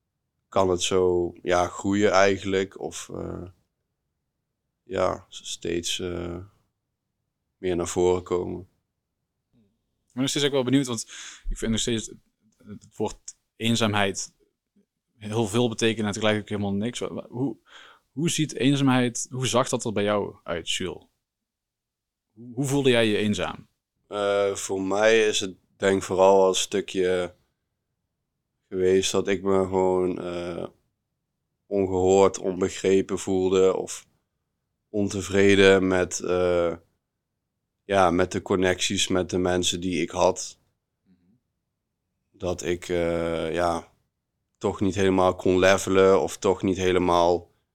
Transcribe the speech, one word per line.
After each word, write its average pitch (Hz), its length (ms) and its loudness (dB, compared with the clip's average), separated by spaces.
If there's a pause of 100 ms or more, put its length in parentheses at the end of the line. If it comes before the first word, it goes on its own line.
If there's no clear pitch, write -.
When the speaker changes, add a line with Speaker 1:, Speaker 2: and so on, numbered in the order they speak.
(480)
Speaker 1:
kan 95 220 0
het 87 120 0
zo, 90 500 0 (100)
ja, 90 260 0
groeien 101 420 0
eigenlijk 95 680 0
of, - 340 -12
eh, 87 280 -10 (1400)
ja, 92 460 -4
s-, - 220 -16
steeds, 85 480 -6
eh, 87 460 -8 (1120)
meer 90 200 -4
naar 85 120 -4
voren 90 340 0
komen. 90 380 -6 (1500)
Speaker 2:
Ik - 60 -20
ben 123 100 -6
nog 139 60 -2
steeds 143 160 -2
ook 143 80 0
wel 135 120 0
benieuwd, 131 220 2
want 117 160 -6 (460)
ik - 100 -4
vind - 120 -4
nog 107 100 -2
steeds 113 260 -4 (600)
het 101 300 -20
woord - 400 -8 (200)
eenzaamheid 107 760 -2 (840)
heel 107 300 -2
veel 117 220 0
betekenen 110 380 -2
en 104 60 -2
tegelijk 107 280 0
ook 101 80 -12
helemaal 101 260 -4
niks. 110 240 -6
Wa-, 92 140 -8
wa-, - 160 -12
hoe, - 280 -6 (560)
hoe 151 180 -2
ziet 151 240 -4
eenzaamheid, 127 760 0
hoe 127 160 -6
zag 117 220 0
dat 123 160 -4
er 117 80 -4
bij 104 120 -2
jou 101 380 -2
uit, 85 280 -8
Jules? 85 360 -8 (1300)
Hoe, 120 220 -20
hoe 135 100 -2
voelde 139 260 2
jij 117 160 6
je 104 100 2
eenzaam? 101 520 -2 (400)
Speaker 1:
Eh, 101 460 0
voor 95 280 -6
mij 107 460 4
is 101 120 -2
het 95 160 -8 (200)
denk 98 200 2
ik 92 60 -2
vooral 95 460 6
een 92 60 2
stukje 92 800 -2 (1300)
geweest 95 440 2
dat 98 160 0
ik 95 140 0
me 95 200 2
gewoon, 92 580 0
eh, 87 460 -8 (1000)
ongehoord, 95 720 4
onbegrepen 95 800 -2
voelde 92 580 2
of - 300 -10 (840)
ontevreden 98 960 4
met, 90 340 0
eh, 87 560 0 (1080)
ja, 95 260 2
met 90 220 0
de 95 100 -4
connecties 92 640 0
met 90 220 -2
de 95 80 -2
mensen 90 420 -2
die 87 220 -4
ik 85 80 -6
had. 90 480 -2 (1700)
Dat 87 320 -6
ik, 87 260 -6
eh, 85 640 -2
ja, 85 380 -2 (640)
toch 98 220 -4
niet 95 140 0
helemaal 95 420 2
kon 92 220 2
levelen 95 640 4
of 80 160 -4
toch - 260 -2
niet 95 140 0
helemaal 87 760 2 (240)